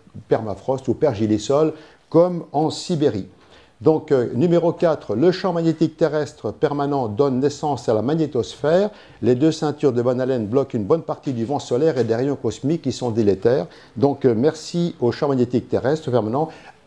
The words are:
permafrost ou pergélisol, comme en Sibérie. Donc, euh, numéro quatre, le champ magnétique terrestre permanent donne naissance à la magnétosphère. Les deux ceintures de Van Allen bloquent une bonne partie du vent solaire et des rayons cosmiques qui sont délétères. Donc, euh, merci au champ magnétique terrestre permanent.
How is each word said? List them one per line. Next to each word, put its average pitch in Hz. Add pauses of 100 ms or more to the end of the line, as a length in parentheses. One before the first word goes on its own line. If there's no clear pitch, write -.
(280)
permafrost 110
ou 113
pergélisol, 127 (380)
comme 170
en 151
Sibérie. 135 (540)
Donc, 151
euh, 123
numéro 165
quatre, 151
le 165
champ 180
magnétique 165
terrestre 151
permanent 143
donne 127
naissance 139
à 123
la 107
magnétosphère. 156 (300)
Les 127
deux 156
ceintures 147
de 120
Van 123
Allen 127
bloquent 127
une 104
bonne 156
partie 147
du 113
vent 139
solaire 135
et 120
des 110
rayons 131
cosmiques 139
qui 127
sont 123
délétères. 113 (300)
Donc, 139
euh, 127
merci 156
au 120
champ 151
magnétique 123
terrestre 127
permanent. 123 (360)